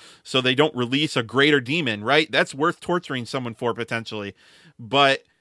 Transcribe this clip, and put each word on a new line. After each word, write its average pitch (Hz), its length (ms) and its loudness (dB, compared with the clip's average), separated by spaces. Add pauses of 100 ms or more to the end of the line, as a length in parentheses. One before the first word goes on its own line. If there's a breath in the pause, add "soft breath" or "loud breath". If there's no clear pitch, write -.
(240 soft breath)
so 135 160 -2
they 127 140 2
don't 156 200 2
release 127 420 -2
a 127 60 0
greater 139 380 2
demon, 123 440 -4
right? 143 280 2
That's 165 220 2
worth 160 260 -2
torturing 143 460 -4
someone 123 280 -6
for 120 200 -2
potentially. 110 600 -8 (440 soft breath)
But 135 440 4 (180)